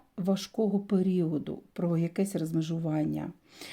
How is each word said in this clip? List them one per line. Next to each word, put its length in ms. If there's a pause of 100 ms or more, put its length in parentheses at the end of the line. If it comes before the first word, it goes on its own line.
(160)
важкого 640
періоду, 840 (100)
про 260
якесь 380
розмежування. 960 (400)